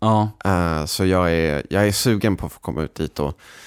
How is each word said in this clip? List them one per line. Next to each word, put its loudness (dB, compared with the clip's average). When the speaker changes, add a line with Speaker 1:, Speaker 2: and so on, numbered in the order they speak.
Speaker 1:
Ja. 2
Speaker 2:
Eh, 0
så -2
jag 2
är, 0
jag 2
är 2
sugen 0
på -6
att -12
få -20
komma -6
ut -8
dit -6
och, -4